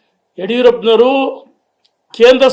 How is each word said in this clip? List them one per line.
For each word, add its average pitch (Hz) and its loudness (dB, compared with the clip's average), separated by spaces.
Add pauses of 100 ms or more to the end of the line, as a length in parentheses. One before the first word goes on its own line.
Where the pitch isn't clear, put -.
(380)
ಯಡಿಯೂರಪ್ಪನವರು 233 0 (1040)
ಕೇಂದ್ರ 254 4